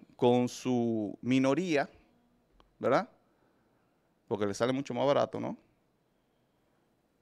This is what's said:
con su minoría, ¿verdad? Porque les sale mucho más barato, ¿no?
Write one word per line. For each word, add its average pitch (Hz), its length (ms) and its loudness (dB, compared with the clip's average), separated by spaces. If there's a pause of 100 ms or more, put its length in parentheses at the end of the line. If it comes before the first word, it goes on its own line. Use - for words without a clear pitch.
(140)
con 123 340 4
su 117 720 -2
minoría, 139 680 0 (880)
¿verdad? 151 300 0 (1200)
Porque 104 180 -2
les 101 100 -4
sale 123 160 0
mucho 135 220 -6
más 123 120 0
barato, 120 340 0
¿no? 135 180 -8 (1600)